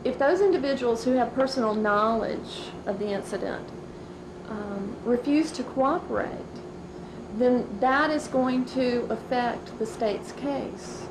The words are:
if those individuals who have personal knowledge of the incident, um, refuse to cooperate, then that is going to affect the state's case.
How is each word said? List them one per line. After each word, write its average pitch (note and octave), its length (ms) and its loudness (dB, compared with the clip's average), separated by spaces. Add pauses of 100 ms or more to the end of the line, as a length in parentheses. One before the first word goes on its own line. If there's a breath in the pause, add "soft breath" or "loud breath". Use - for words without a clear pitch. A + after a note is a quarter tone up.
if B3 140 0
those D#4+ 240 6
individuals C4 640 4
who B3+ 60 4
have A#3+ 240 4
personal B3+ 400 2
knowledge G#3+ 960 2 (160)
of G3 100 -2
the G#3 140 -2
incident, F#3+ 560 -4 (800 loud breath)
um, G3+ 460 -6 (100)
refuse C#4+ 460 4
to - 120 -6
cooperate, C4 680 0 (1040 loud breath)
then B3 300 4 (140)
that C4+ 280 4
is D4+ 180 0
going B3+ 380 2
to B3 460 2
affect A#3+ 640 -2
the A3 80 0
state's G#3+ 460 -2
case. C4 800 -6